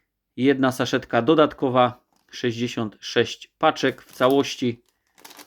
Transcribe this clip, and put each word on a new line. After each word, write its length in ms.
jedna 340
saszetka 500
dodatkowa, 840
sześćdziesiąt 680
sześć 480
paczek 440
w 100
całości. 720